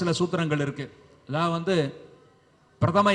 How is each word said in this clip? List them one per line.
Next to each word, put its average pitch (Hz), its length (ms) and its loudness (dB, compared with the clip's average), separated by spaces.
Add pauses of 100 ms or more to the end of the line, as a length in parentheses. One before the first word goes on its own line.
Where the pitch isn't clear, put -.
சில 175 180 0
சூத்திரங்கள் 165 460 0
இருக்கு. 139 200 -6 (420)
அதாவது 165 300 0
வந்து 175 180 -2 (1040)
பிரதம 202 340 4